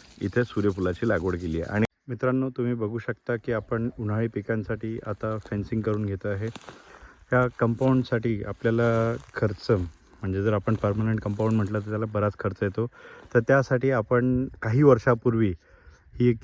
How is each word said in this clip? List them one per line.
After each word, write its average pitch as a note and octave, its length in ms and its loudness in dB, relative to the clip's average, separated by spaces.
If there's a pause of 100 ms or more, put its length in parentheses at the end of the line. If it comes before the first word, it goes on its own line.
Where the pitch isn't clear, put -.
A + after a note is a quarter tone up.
(200)
इथे A2 240 0
सूर्यफुलाची G2 640 -2
लागवड F2+ 280 0
केली E2 240 -4
आहे. F2 140 -6
आणि G#2 100 0 (240)
मित्रांनो, C3 420 -2
तुम्ही B2 240 -4
बघू A2+ 240 -4
शकता A#2 380 -6
की A#2 160 -6
आपण A2+ 460 -4
उन्हाळी A2 300 -2
पिकांसाठी A2 800 -6
आता A2 320 -6
फेन्सिंग G#2 440 -6
करून G#2+ 220 -2
घेतो G2 240 -6
आहे. G2+ 180 -4 (840)
ह्या B2+ 160 4 (120)
कंपाऊंडसाठी A#2 840 0
आपल्याला A2+ 720 0 (180)
खर्च, G2+ 320 -4 (540)
म्हणजे G2 220 -2
जर G#2+ 100 0
आपण G#2+ 220 0
पर्मनंट G#2+ 460 0
कंपाऊंड A2 340 0
म्हटलं G#2+ 260 0
तर G#2 100 -8
त्याला G#2+ 160 -4
बराच G#2 320 0
खर्च F#2+ 240 -4
येतो. G#2 240 0 (480)
तर B2 60 6
त्यासाठी C3 500 2
आपण B2+ 580 0 (140)
काही A2+ 200 2
वर्षापूर्वी A#2 720 6 (600)
ही B2 140 4
एक A#2 160 4